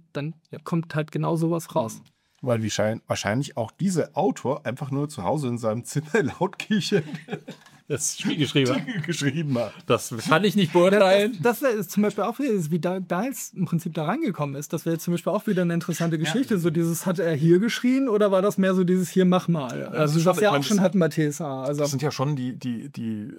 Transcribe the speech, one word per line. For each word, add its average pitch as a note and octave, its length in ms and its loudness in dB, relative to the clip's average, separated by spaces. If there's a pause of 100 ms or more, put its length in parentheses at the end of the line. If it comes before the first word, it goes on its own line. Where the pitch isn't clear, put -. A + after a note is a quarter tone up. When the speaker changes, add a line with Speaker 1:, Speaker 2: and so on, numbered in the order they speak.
(140)
Speaker 1:
dann D3 200 -6 (160)
Speaker 2:
Ja. - 140 -14
Speaker 1:
kommt E3 300 -4
halt D#3 180 -4
genau D#3 240 0
sowas E3 400 -2
raus. A2+ 240 -2 (400)
Speaker 3:
Weil A#2 220 0
wie G#2+ 80 -2
schein-, A2 360 0
wahrscheinlich A#2 520 -2
auch A2+ 140 -4
dieser E3+ 440 -2
Autor D3+ 480 -2
einfach B2+ 260 -6
nur C#3+ 200 -2
zu G#2 120 -10
Hause B2+ 260 -2
in A#2+ 100 -4
seinem A2+ 260 -2
Zimmer D3 280 -6
<laughs> F#3 280 -2
laut - 180 -2
kichert - 460 -2 (840)
Speaker 2:
Das - 300 -4
Spiel A#3+ 180 -2
geschrieben C#3 380 2
hat. - 120 -4
Speaker 3:
Dinge G#3 160 -6
geschrieben D3 560 -2
hat. A2 140 -4 (140)
Speaker 2:
Das A#2+ 280 0 (140)
kann G#3 160 6
ich G3+ 120 2
nicht F#3 160 2
beurteilen. G3 600 6 (100)
Speaker 1:
Das, A#3 180 0
das, C#4 120 2
das - 80 -2
ist F#3 100 -8
zum G#3 140 0
Beispiel G#3 200 -2
auch A3+ 140 -4
wieder, C#4 140 0 (180)
wie F3 80 0
da, F3+ 220 -2
Dials F#3 520 -4
im F3+ 140 -4
Prinzip E3 260 -4
da D#3 140 -4
rangekommen F3 500 -2
ist. D3 160 -10
Das E3 140 -6
wäre E3 120 0
zum F3 160 -2
Beispiel E3+ 180 -2
auch G3+ 140 -2
wieder F#3 160 2
eine E3+ 120 0
interessante E3 420 -2
Speaker 3:
Ja. D#3 80 -2
Speaker 1:
Geschichte. G#3 340 0
So E3+ 120 0
dieses, E3 360 0
hat F3+ 120 0
er E3 160 0
hier E3 240 6
geschrien B3+ 500 2
oder G#3 240 4
war F#3+ 80 4
das G3+ 160 2
mehr F#3+ 180 4
so F#3 100 4
dieses, F3+ 260 2
hier, F#3 140 4
mach F3+ 220 4
mal? C#3+ 340 -2
Speaker 4:
Ja, C3+ 80 -6
Speaker 1:
Also D3+ 300 2
Speaker 4:
das E3 80 4
Speaker 1:
was F3+ 120 6
Speaker 4:
ist G#3 40 2
Speaker 1:
ja G#3 80 6
Speaker 4:
schon, C#3+ 60 4
Speaker 1:
auch C#3+ 60 4
Speaker 4:
ich C#3 60 -4
Speaker 1:
schon G#3 100 4
Speaker 4:
meine, F#3 80 6
Speaker 1:
hatten F3+ 140 2
bei D#3+ 80 4
T D#3 180 0
S D3 160 -4
A. C3+ 220 -6
Also D3 180 -2
Speaker 4:
das C#3+ 80 2
sind C3+ 120 -2
ja D3 80 0
schon D3+ 240 -2
die, B2+ 240 -4
die, A#2+ 320 -6
die, A2 380 -6 (100)